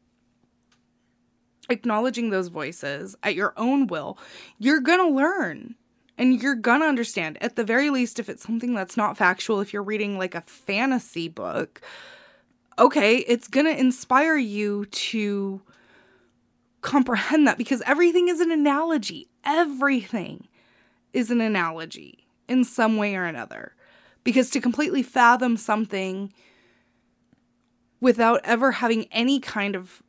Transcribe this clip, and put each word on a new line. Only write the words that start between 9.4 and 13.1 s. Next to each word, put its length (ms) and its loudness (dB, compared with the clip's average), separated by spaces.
if 140 -6
you're 80 -4
reading, 360 -4
like, 160 -6
a 80 -8
fantasy 880 -4
book, 540 -8
okay, 400 6